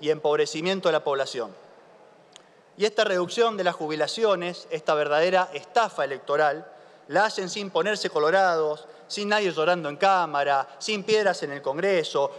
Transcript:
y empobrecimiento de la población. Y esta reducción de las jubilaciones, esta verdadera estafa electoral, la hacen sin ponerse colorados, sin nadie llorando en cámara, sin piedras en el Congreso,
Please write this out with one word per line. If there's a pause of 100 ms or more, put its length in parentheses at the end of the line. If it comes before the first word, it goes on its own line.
y
empobrecimiento
de
la
población. (1200)
Y
esta
reducción
de
las
jubilaciones,
esta
verdadera
estafa
electoral, (380)
la
hacen
sin
ponerse
colorados, (220)
sin
nadie
llorando
en
cámara, (100)
sin
piedras
en
el
Congreso,